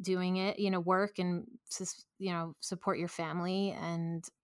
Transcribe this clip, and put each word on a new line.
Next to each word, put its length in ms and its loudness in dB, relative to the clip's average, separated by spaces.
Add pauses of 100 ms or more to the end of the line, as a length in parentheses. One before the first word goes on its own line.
doing 360 2
it, 220 0
you 120 4
know, 100 4
work 380 4
and 280 0 (180)
sus-, 400 -8 (140)
you 120 -2
know, 300 -4
support 380 -2
your 100 0
family 640 0
and 560 -4 (160)